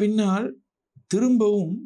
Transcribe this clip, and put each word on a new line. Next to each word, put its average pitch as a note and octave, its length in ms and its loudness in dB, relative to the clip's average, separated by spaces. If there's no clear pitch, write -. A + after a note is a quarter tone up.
பின்னால் G#3 460 0
திரும்பவும் G#3 640 2